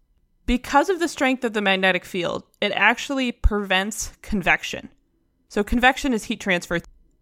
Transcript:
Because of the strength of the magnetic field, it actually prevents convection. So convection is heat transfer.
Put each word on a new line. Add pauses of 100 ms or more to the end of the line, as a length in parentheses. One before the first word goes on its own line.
(500)
Because
of
the
strength
of
the
magnetic
field, (180)
it
actually
prevents (100)
convection. (580)
So
convection
is
heat
transfer. (420)